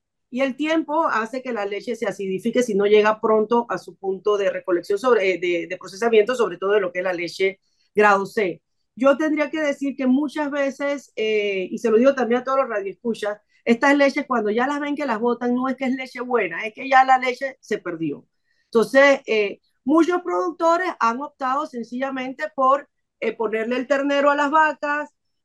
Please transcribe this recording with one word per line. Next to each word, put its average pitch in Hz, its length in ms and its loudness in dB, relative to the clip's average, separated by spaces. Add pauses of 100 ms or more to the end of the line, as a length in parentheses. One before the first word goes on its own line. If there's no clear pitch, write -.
(300)
y 247 100 -4
el 262 160 -2
tiempo 320 500 0
hace 226 360 -4
que 254 100 -8
la 208 140 -4
leche 202 300 -6
se 220 100 -4
acidifique 196 560 -2
si 226 140 -2
no 202 100 2
llega 214 340 4
pronto 220 480 2
a 190 100 -4
su 175 180 -20
punto 190 400 -2
de 196 140 0
recolección, 180 480 -2
sobre, 196 340 2
eh, 175 80 -2
de, 175 280 -2
de 180 100 -10
procesamiento, 208 580 0
sobre 185 220 -2
todo 196 140 -2
de 208 80 4
lo 185 120 -4
que 180 60 -10
es 185 60 -2
la 185 80 -2
leche 175 460 -4 (340)
grado 202 340 4
C. 190 360 -4 (320)
Yo 277 220 4
tendría 302 340 -2
que 311 100 -6
decir 277 360 -4
que 269 100 -2
muchas 285 440 0
veces, 277 640 -4
eh, 208 540 -2
y 233 80 -8
se 233 120 -2
lo 214 60 6
digo 262 180 6
también 240 280 0
a - 20 -10
todos 269 140 -2
los 269 100 0
radioescuchas, 208 720 -6 (260)
estas 277 320 4
leches 277 300 2
cuando 220 240 -2
ya 240 160 0
las 285 120 -4
ven 285 160 -6
que 294 120 -6
las 226 140 -2
botan, 240 340 -2
no 247 140 -2
es 262 80 -4
que 269 100 -6
es 254 80 -2
leche 262 260 -10
buena, 214 460 -4
es 214 80 -12
que 262 140 -12
ya 262 160 6
la 262 140 4
leche 254 420 -4
se - 180 -4
perdió. 165 480 -8 (400)
Entonces, 269 600 4
eh, 214 340 -2 (240)
muchos 330 380 2
productores 349 640 -2 (120)
han 226 200 0
optado 285 460 -6
sencillamente 262 800 -8 (100)
por, 269 340 2 (320)
eh, 226 140 -4
ponerle 226 420 -4
el 262 100 -4
ternero 277 440 2
a 285 60 2
las 294 140 0
vacas 294 580 0 (360)